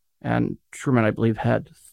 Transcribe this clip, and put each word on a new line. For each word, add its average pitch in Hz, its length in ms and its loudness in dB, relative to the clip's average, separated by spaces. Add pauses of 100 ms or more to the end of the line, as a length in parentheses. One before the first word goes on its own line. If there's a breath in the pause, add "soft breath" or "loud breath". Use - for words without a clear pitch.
(200)
and 117 380 -2 (120)
Truman, 123 340 0
I 107 60 4
believe, 110 280 0
had - 320 -2 (220)